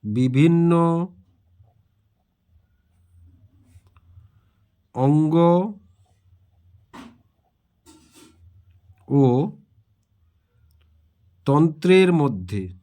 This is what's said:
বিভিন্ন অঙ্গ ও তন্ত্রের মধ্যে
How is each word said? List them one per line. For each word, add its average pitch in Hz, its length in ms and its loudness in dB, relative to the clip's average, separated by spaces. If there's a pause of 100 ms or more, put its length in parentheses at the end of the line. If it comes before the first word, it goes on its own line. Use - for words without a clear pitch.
বিভিন্ন 135 680 0 (4000)
অঙ্গ 151 400 0 (3750)
ও - 20 4 (2250)
তন্ত্রের 170 680 2
মধ্যে 104 500 -4 (180)